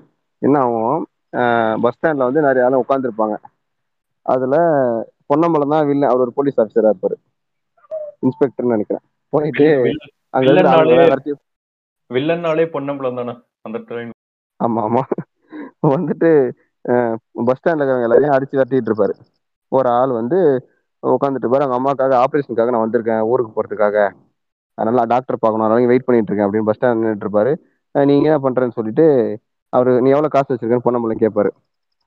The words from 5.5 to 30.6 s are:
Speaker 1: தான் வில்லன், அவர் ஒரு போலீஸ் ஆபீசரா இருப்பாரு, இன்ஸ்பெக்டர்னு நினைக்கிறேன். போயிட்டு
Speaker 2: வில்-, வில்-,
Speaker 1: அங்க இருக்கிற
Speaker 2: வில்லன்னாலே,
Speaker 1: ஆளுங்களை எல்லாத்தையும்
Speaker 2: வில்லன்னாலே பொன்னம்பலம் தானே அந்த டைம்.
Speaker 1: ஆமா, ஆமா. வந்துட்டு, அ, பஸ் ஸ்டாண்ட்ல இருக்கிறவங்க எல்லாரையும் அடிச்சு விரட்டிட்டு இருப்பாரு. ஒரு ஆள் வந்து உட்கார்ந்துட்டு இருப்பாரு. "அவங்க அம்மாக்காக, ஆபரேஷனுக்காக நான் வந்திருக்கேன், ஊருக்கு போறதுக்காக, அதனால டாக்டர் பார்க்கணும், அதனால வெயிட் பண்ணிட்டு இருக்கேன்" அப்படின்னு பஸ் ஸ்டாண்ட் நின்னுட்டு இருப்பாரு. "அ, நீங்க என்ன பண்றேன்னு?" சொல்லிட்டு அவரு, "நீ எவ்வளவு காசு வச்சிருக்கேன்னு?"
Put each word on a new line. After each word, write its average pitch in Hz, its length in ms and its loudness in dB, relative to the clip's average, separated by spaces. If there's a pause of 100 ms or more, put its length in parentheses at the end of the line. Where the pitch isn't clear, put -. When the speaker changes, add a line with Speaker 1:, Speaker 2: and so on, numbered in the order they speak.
Speaker 1:
தான் 156 160 0
வில்லன், 143 240 0
அவர் 127 120 2
ஒரு 120 120 -2
போலீஸ் 139 280 0
ஆபீசரா 107 280 2
இருப்பாரு, 95 280 -2 (1040)
இன்ஸ்பெக்டர்னு 123 540 -2
நினைக்கிறேன். - 280 -6 (260)
போயிட்டு 143 340 0
Speaker 2:
வில்-, 147 180 4
வில்-, 120 280 -4 (200)
Speaker 1:
அங்க 131 220 2
இருக்கிற 143 180 4
Speaker 2:
வில்லன்னாலே, 160 100 6
Speaker 1:
ஆளுங்களை 165 240 4
எல்லாத்தையும் 143 380 0 (680)
Speaker 2:
வில்லன்னாலே 160 560 0
பொன்னம்பலம் 139 500 -6
தானே 120 220 -8 (240)
அந்த 110 240 -10
டைம். 117 260 -12 (520)
Speaker 1:
ஆமா, 113 180 -2
ஆமா. 117 200 0 (880)
வந்துட்டு, 151 640 0 (380)
அ, 120 280 0 (160)
பஸ் 123 240 -2
ஸ்டாண்ட்ல 175 140 -2
இருக்கிறவங்க 135 380 -2
எல்லாரையும் 139 260 2
அடிச்சு 139 200 -2
விரட்டிட்டு 127 340 0
இருப்பாரு. 101 240 0 (540)
ஒரு 127 220 0
ஆள் 123 200 2
வந்து 131 600 0 (340)
உட்கார்ந்துட்டு 131 400 -2
இருப்பாரு. 131 200 0
"அவங்க 127 120 -2
அம்மாக்காக, 135 400 0
ஆபரேஷனுக்காக 123 540 0
நான் 113 200 0
வந்திருக்கேன், 110 300 -2
ஊருக்கு 113 320 -2
போறதுக்காக, 104 600 0 (640)
அதனால 117 320 0
டாக்டர் 120 340 -2
பார்க்கணும், 110 280 0
அதனால 120 200 2
வெயிட் 127 160 2
பண்ணிட்டு 110 300 0
இருக்கேன்" 101 160 0
அப்படின்னு 107 160 -2
பஸ் 107 140 -2
ஸ்டாண்ட் 120 200 0
நின்னுட்டு 110 260 -4
இருப்பாரு. 107 300 0 (400)
"அ, 143 100 2
நீங்க 143 240 2
என்ன 139 200 0
பண்றேன்னு?" 123 220 -2
சொல்லிட்டு 117 680 0 (300)
அவரு, 127 220 2
"நீ 127 160 2
எவ்வளவு 143 200 2
காசு 139 260 -2
வச்சிருக்கேன்னு?" 117 320 -2